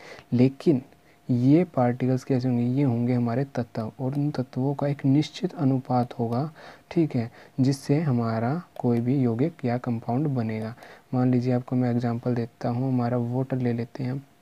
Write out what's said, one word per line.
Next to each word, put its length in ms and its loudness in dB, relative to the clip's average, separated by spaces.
लेकिन 460 4
ये 380 4
पार्टिकल्स 580 0
कैसे 240 0
होंगे, 160 2
ये 180 0
होंगे 320 2
हमारे 320 0
तत्व, 440 -6
और 140 -4
उन 160 0
तत्वों 440 -4
का 140 -2
एक 180 -6
निश्चित 500 0
अनुपात 640 0
होगा, 320 -2
ठीक 260 0
है, 140 -2
जिससे 420 2
हमारा 520 0
कोई 220 2
भी 180 0
यौगिक 460 0
या 160 0
कंपाउंड 480 -2
बनेगा। 460 -4
मान 160 2
लीजिए 220 2
आपको 240 -2
मैं 140 2
एग्जांपल 440 -2
देता 340 -6
हूँ, 200 -2
हमारा 300 0
वाटर 400 -2
ले 140 0
लेते 320 -6
हैं 80 -4
हम, 100 -6